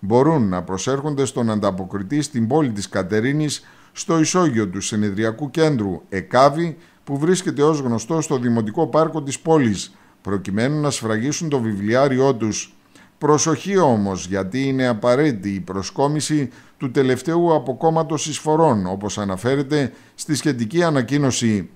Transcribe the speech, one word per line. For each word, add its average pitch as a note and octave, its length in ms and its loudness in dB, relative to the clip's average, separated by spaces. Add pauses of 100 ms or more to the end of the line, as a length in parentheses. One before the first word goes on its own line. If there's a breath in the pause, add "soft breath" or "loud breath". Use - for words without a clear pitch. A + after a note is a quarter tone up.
μπορούν B2 480 4
να F2+ 140 -2
προσέρχονται C3+ 640 -2
στον A#2+ 260 -2
ανταποκριτή G2+ 720 -2
στην A#2 240 -2
πόλη C#3+ 240 2
της G2+ 180 -6
Κατερίνης, A2+ 760 -2 (300 loud breath)
στο - 260 -2
ισόγειο D3+ 500 2
του F#2 120 -6
συνεδριακού A2 720 -2
κέντρου A#2 580 0
εκάβη, C#3+ 680 2 (280 loud breath)
που C#3 140 -6
βρίσκεται D#3 440 0
ως D#3 160 4
γνωστό C3 420 -2
στο D3 180 -2
Δημοτικό A#2 480 0
Πάρκο D#3 360 0
της C3+ 160 -8
πόλης, C#3 560 2 (260 soft breath)
προκειμένου G#2 600 -2
να D3 100 0
σφραγίσουν B2 580 -4
το C#3+ 120 0
βιβλιάριό B2 760 2
τους. A2 400 -4 (440 soft breath)
Προσοχή D#3 600 0
όμως, G2+ 480 2
γιατί F#2+ 360 -4
είναι C3+ 240 0
απαραίτητη B2 640 2
η G2 100 -4
προσκόμιση C#3 920 -2 (260 loud breath)
του C#3 140 -6
τελευταίου D3 640 2
αποκόμματος D3+ 720 0
εισφορών, D3+ 600 2
όπως G2 320 -6
αναφέρεται B2+ 720 -2 (220 loud breath)
στη - 200 -4
σχετική C3 480 0
ανακοίνωση. B2+ 920 0